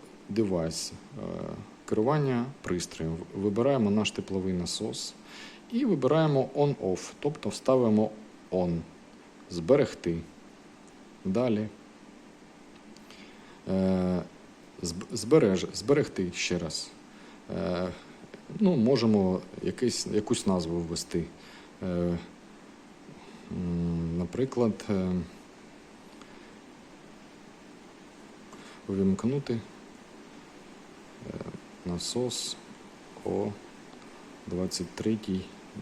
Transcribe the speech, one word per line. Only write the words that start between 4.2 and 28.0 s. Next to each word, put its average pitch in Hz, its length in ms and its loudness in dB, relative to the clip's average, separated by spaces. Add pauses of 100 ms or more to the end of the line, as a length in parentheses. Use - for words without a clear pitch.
насос 92 600 -4 (580)
і 240 120 0
вибираємо 147 720 4
On-Off, 120 640 0
тобто 143 300 -2
ставимо 113 600 4 (400)
On. 87 280 2 (720)
Зберегти. 90 680 2 (1080)
Далі. 107 440 0 (2000)
Е, 92 540 2 (600)
зб-, 85 300 -8
збереж-, 113 600 4
зберегти 107 600 0
ще - 240 -2
раз. - 320 -6 (680)
Е, 90 320 -2 (720)
ну, 180 160 6
можемо 107 640 4 (220)
якийсь, - 440 -2
якусь 104 400 0
назву 87 340 2
ввести. 85 440 -4 (580)
Е, 87 360 0 (1300)
м, 85 680 -2
наприклад, 117 720 0
е, 92 220 2 (3750)